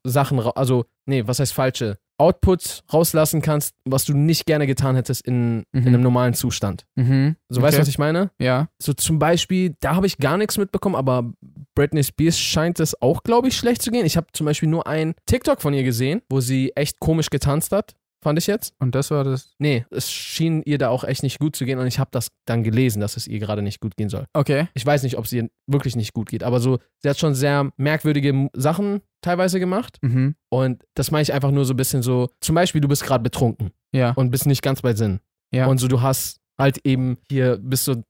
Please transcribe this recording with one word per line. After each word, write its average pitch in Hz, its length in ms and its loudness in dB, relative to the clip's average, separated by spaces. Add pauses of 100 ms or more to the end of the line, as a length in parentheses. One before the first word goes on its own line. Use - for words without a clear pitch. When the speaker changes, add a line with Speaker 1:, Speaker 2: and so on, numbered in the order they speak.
Speaker 1:
Sachen 139 340 0
ra-, 117 160 0
also, 127 300 0 (220)
nee, 131 200 0
was 123 140 -2
heißt 135 140 0
falsche? 123 440 -2 (200)
Output - 760 2
rauslassen 156 480 2
kannst, 147 340 -2 (120)
was 135 180 0
du 151 80 -2
nicht 151 320 2
gerne 151 220 2
getan 135 280 0
hättest 127 320 -2
in, 120 340 0 (120)
Speaker 2:
Mhm. 135 80 0
Speaker 1:
in 120 80 4
einem 123 140 6
normalen 123 320 4
Zustand. 104 500 -4 (120)
Speaker 2:
Mhm. 135 400 2 (120)
Speaker 1:
So, 123 140 0
weißt 147 120 4
du, 143 40 4
Speaker 2:
Okay. 147 40 4
Speaker 1:
was 143 60 2
ich 131 100 -2
meine? 165 400 0
Speaker 2:
Ja. 127 300 2 (120)
Speaker 1:
So 147 120 -4
zum 160 260 0
Beispiel, 170 640 0
da 147 160 0
hab 190 80 2
ich - 140 -2
gar 139 180 0
nichts 208 220 -2
mitbekommen, 196 380 -2
aber 127 360 0 (420)
Britney 147 300 2
Spears 160 340 0
scheint 170 400 -2
es - 220 -2
auch, 131 220 2
glaub 240 240 2
ich, 254 100 0
schlecht 240 240 0
zu 240 100 -4
gehen. 233 140 0
Ich 160 140 2
hab - 180 -6
zum 156 80 -4
Beispiel 147 240 0
nur 160 180 0
einen 156 280 -2 (100)
TikTok 254 380 0
von 143 100 0
ihr 139 100 0
gesehen, 131 460 0
wo 135 120 0
sie 131 360 -2
echt - 240 -4
komisch 160 300 0
getanzt 143 420 -2
hat, 202 220 -4 (280)
fand 151 160 0
ich - 80 -2
jetzt. - 340 -4
Speaker 2:
Und 127 140 -2
das 135 160 -2
war 143 140 0
das? 135 340 -4
Speaker 1:
Nee, 139 320 0
es - 220 -6
schien 160 540 -2
ihr 147 100 0
da 131 140 0
auch 127 140 -2
echt - 180 -4
nicht 135 160 -4
gut 147 180 -2
zu 131 80 -4
gehen 131 140 -2
und 127 80 -2
ich 123 120 -2
hab 135 140 -2
das 117 160 -4 (160)
dann 117 180 0
gelesen, 110 380 2
dass 104 160 -4
es 120 100 -10
ihr 110 120 -6
gerade 104 240 -4
nicht 101 180 -6
gut 107 160 -8
gehen 107 140 -4
soll. - 240 -6
Speaker 2:
Okay. 147 400 0
Speaker 1:
Ich 113 100 -8
weiß 143 200 2
nicht, 123 120 -2
ob 113 80 -6
es - 80 -8
ihr 117 160 -2 (180)
wirklich 135 300 -2
nicht 110 160 -4
gut 110 160 -6
geht, 113 140 -6
aber 123 180 0
so, 127 200 0 (180)
sie 147 100 -2
hat 143 100 0
schon 151 160 2
sehr 143 440 0
merkwürdige 147 500 0
M-, 139 240 2
Sachen 196 480 -2 (220)
teilweise 180 380 0
gemacht 185 420 -4
Speaker 2:
Mhm. 131 320 0 (160)
Speaker 1:
und 127 320 0 (120)
das - 160 -2
meine 151 120 2
ich 143 100 0
einfach 139 180 0
nur 139 160 2
so 131 80 0
ein - 40 0
bisschen 131 240 0
so, 123 260 0 (120)
zum - 140 -2
Beispiel, 170 280 2
du 139 60 2
bist 143 160 0
gerade 127 180 0
betrunken 113 480 -2 (240)
Speaker 2:
Ja. 127 180 2
Speaker 1:
und 127 180 2
bist 131 160 -2
nicht 139 160 2
ganz 135 200 -2
bei 123 120 2
Sinn. 104 260 0 (340)
Speaker 2:
Ja. 127 120 2
Speaker 1:
Und 131 120 4
so, 127 100 0
du 127 140 2
hast - 380 -2 (180)
halt 135 260 2
eben 131 320 0 (140)
hier, 127 280 2
bist 127 280 -4
so 120 240 -2